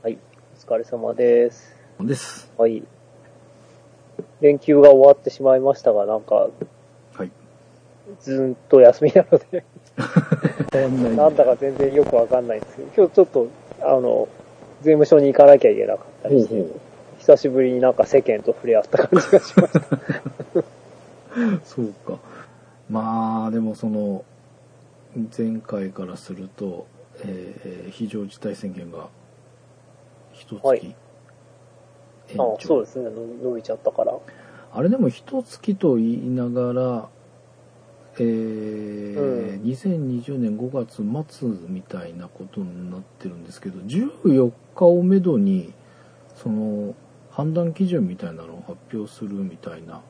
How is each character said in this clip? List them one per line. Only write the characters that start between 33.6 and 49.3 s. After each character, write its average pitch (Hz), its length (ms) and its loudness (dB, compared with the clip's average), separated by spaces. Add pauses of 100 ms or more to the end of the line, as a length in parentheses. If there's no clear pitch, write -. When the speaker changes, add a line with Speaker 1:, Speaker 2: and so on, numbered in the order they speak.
Speaker 1:
ち - 80 -12
ゃ 185 40 -6
っ - 40 -20
た - 120 -4
か - 120 -6
ら。 - 100 -4 (580)
Speaker 2:
あ 120 100 -8
れ 170 80 0
で 254 80 0
も 175 120 0
一 262 320 -10
月 - 340 -8
と 156 200 0
言 113 100 -2
い 127 300 -6
な 123 140 -6
が 123 240 -4
ら、 123 360 -6 (1080)
え 123 40 -6
ー、 107 1000 -8
Speaker 1:
う 117 360 -6
ん。 101 80 -14
Speaker 2:
二 127 120 -4
千 160 320 -6
二 123 140 -6
十 135 160 -10
年 110 180 -4
五 123 140 -8
月 120 340 -8 (260)
末 123 200 -10 (180)
み 92 140 -10
た 87 240 -16
い 85 80 -18
な 87 140 -18
こ - 180 -20
と 98 160 -14
に 90 300 -14
な 90 60 -14
っ 95 40 -16
て - 260 -20
る 87 80 -14
ん 82 80 -20
で 82 80 -20
す - 80 -20
け 101 100 -14
ど、 92 160 -16
十 208 260 -6 (140)
四 131 260 2 (240)
日 180 100 0
を 175 160 4
め 190 180 2
ど 165 200 0
に、 95 340 -2 (600)
そ - 140 -12
の、 107 440 -8 (380)
判 156 220 -6
断 170 200 -4
基 190 140 -2
準 175 200 -2
み 180 80 -8
た 185 120 -14
い 165 80 -14
な 82 80 -18
の 82 120 -20
を 90 120 -20
発 - 100 -16 (180)
表 107 160 -10
す - 140 -16
る 101 60 -12